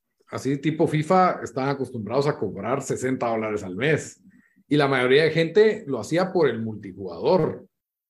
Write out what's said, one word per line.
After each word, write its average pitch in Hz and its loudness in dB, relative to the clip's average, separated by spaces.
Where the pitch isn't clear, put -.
así 135 -2
tipo 156 0
fifa, 180 2
están 131 -4
acostumbrados 127 -2
a 147 -2
cobrar 110 -4
sesenta 123 -4
dólares 107 -4
al 92 -10
mes. 135 -2
Y 143 2
la 143 4
mayoría 131 4
de 156 2
gente 165 4
lo 131 -4
hacía 180 -2
por 165 4
el 113 -4
multijugador. 101 -2